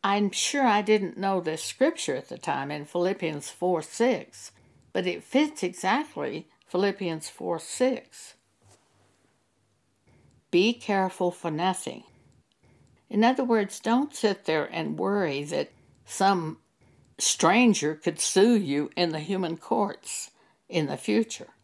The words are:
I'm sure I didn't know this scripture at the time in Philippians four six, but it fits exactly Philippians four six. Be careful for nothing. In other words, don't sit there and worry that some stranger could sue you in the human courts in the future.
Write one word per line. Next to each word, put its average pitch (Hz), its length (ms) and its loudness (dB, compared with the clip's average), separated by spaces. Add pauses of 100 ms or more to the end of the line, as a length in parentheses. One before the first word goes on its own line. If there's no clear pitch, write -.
I'm 202 280 2
sure - 340 0
I 214 160 4
didn't 202 360 2
know 190 240 0
this 160 220 -4
scripture 269 520 0
at 135 140 -10
the 170 80 -12
time 143 340 -4
in 147 140 -8
Philippians 175 680 -2
four 175 320 -2
six, - 680 -2 (420)
but 185 120 -2
it - 180 -4
fits 294 380 0
exactly 185 880 -4 (200)
Philippians 185 640 -2
four - 300 -6
six. - 760 -4 (2250)
Be 202 240 4
careful 190 560 -2
for 175 220 -6
nothing. 180 520 -4 (1080)
In 214 120 4
other 262 200 4
words, 220 360 0
don't 254 360 0
sit 196 300 0
there 156 260 0
and 156 260 -4
worry 180 460 0
that 147 260 -4 (360)
some 185 520 0 (640)
stranger 196 720 4
could 165 260 -4
sue 226 360 4
you 147 400 0
in 170 160 0
the 156 80 -4
human 170 360 -4
courts - 760 -4 (360)
in 156 200 -2
the 143 100 -6
future. 220 520 0 (140)